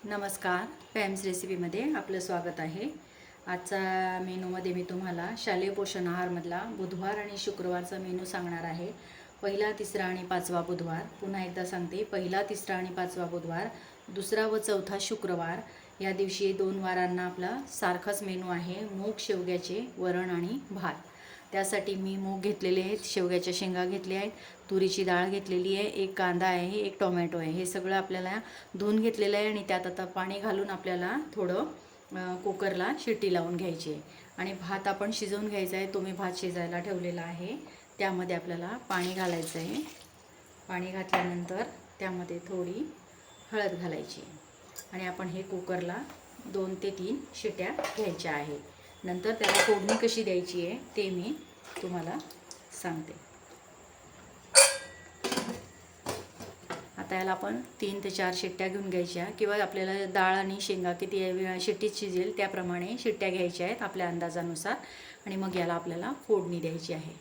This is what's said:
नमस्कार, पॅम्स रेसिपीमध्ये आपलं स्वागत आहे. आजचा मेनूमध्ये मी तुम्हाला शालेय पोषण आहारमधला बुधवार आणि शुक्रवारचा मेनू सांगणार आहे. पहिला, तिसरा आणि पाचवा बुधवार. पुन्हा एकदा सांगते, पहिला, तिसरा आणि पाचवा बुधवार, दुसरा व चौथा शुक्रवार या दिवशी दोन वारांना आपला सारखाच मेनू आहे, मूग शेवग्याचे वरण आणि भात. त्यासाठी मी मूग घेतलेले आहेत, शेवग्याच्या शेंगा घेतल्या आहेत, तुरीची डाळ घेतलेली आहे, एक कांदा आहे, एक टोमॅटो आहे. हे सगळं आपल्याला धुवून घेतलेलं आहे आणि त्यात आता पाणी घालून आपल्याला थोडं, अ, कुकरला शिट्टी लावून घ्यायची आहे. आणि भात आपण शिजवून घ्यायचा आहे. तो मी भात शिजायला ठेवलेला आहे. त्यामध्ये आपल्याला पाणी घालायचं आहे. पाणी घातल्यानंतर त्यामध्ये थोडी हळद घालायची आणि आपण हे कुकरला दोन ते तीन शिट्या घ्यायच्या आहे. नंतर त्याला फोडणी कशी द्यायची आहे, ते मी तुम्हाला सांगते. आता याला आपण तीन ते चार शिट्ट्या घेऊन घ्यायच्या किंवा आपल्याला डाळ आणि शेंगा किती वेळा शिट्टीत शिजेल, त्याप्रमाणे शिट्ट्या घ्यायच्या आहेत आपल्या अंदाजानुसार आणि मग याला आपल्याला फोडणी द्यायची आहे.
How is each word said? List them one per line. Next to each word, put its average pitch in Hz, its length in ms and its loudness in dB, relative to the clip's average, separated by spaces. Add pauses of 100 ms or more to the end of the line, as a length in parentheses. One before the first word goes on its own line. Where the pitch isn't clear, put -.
नमस्कार, 196 600 0 (300)
पॅम्स 196 300 2
रेसिपीमध्ये 185 680 0
आपलं 190 280 0
स्वागत 175 400 -2
आहे. 165 280 -2 (580)
आजचा 180 320 -2 (440)
मेनूमध्ये 185 500 -2
मी 180 100 0
तुम्हाला 180 560 -2
शालेय 190 320 2
पोषण 196 360 0
आहारमधला 175 520 0
बुधवार 196 600 -2
आणि 202 200 -6
शुक्रवारचा 180 600 -2
मेनू 180 260 -2
सांगणार 175 400 -4
आहे. 175 280 -4 (500)
पहिला, 202 300 2
तिसरा 208 320 -2
आणि 180 220 -2
पाचवा 180 340 2
बुधवार. 170 420 -2
पुन्हा 190 420 -4
एकदा 180 220 -2
सांगते, 180 380 -2
पहिला, 190 380 2
तिसरा 202 340 -2
आणि 185 140 -2
पाचवा 180 340 -2
बुधवार, 170 440 -2 (400)
दुसरा 208 380 2
व 220 120 4
चौथा 202 420 2
शुक्रवार 180 600 0 (400)
या 190 120 2
दिवशी 190 400 2
दोन 190 260 2
वारांना 180 480 2
आपला 180 340 -2 (200)
सारखाच 202 420 2
मेनू 185 280 -2
आहे, 175 300 -2
मूग 208 380 -2
शेवग्याचे 180 800 0
वरण 185 340 2
आणि 180 280 0 (120)
भात. 180 240 -2 (580)
त्यासाठी 196 420 2
मी 190 220 0
मूग 190 240 0
घेतलेले 185 400 4
आहेत, 196 240 2
शेवग्याच्या 180 520 4
शेंगा 180 280 2
घेतल्या 185 340 0
आहेत, 208 120 0 (400)
तुरीची 190 340 6
डाळ 180 260 6
घेतलेली 190 460 2
आहे, 202 80 2
एक 196 340 0
कांदा 180 280 6
आहे, 180 320 4
एक 196 220 -2
टोमॅटो 175 380 4
आहे. 160 120 0
हे 180 160 0
सगळं 190 300 0
आपल्याला 190 400 0 (400)
धुवून 208 260 4
घेतलेलं 214 340 4
आहे 208 120 4
आणि 208 200 0
त्यात 180 180 2
आता 185 180 -4
पाणी 190 340 -2
घालून 202 320 0
आपल्याला 185 460 0 (180)
थोडं, 185 300 2 (480)
अ, 180 300 -4
कुकरला 190 580 0
शिट्टी 208 340 2
लावून 175 220 2
घ्यायची 165 360 -2
आहे. 151 100 -6 (360)
आणि 202 140 -2
भात 190 360 -2
आपण 202 240 2
शिजवून 208 360 0
घ्यायचा 190 280 0
आहे. 190 180 -2
तो 196 60 2
मी 190 120 -2
भात 185 240 -2
शिजायला 175 420 -2
ठेवलेला 175 440 -2
आहे. 175 340 -6 (420)
त्यामध्ये 180 380 0
आपल्याला 175 320 -4 (200)
पाणी 180 260 0
घालायचं 170 440 0
आहे. 175 160 -4 (920)
पाणी 185 220 -4
घातल्यानंतर 180 720 0 (360)
त्यामध्ये 180 400 -4
थोडी 185 540 -4 (600)
हळद 208 180 2
घालायची 170 500 -4 (720)
आणि 185 140 -4
आपण 185 220 -4
हे 180 140 -4
कुकरला 180 540 -2 (480)
दोन 190 300 0
ते 196 160 -2
तीन 196 340 -2 (100)
शिट्या 196 340 -2 (280)
घ्यायच्या 180 360 0
आहे. 147 260 -2 (460)
नंतर 185 280 0
त्याला - 200 4
फोडणी 214 560 6
कशी 226 160 2
द्यायची 180 420 2
आहे, 214 120 -4 (180)
ते 196 140 2
मी 190 240 0 (480)
तुम्हाला 180 360 -2 (640)
सांगते. 165 460 -6 (3750)
आता 190 220 -2
याला 190 120 2
आपण 202 300 0 (200)
तीन 202 240 0
ते 196 60 0
चार 185 260 2
शिट्ट्या 190 320 0
घेऊन 190 220 -2
घ्यायच्या 175 340 2
किंवा 208 380 2
आपल्याला 190 420 0
डाळ 185 320 6
आणि 190 240 0
शेंगा 185 320 2
किती 190 400 0
वेळा 185 280 0
शिट्टीत 208 340 2
शिजेल, 185 420 0
त्याप्रमाणे 185 600 0
शिट्ट्या 214 320 2
घ्यायच्या 180 360 2
आहेत 240 160 -2
आपल्या 190 260 0
अंदाजानुसार 170 640 -2 (520)
आणि 196 100 -4
मग 190 200 0
याला 175 180 2
आपल्याला 170 380 -2 (160)
फोडणी 175 320 4
द्यायची 165 320 -2
आहे. 156 280 -4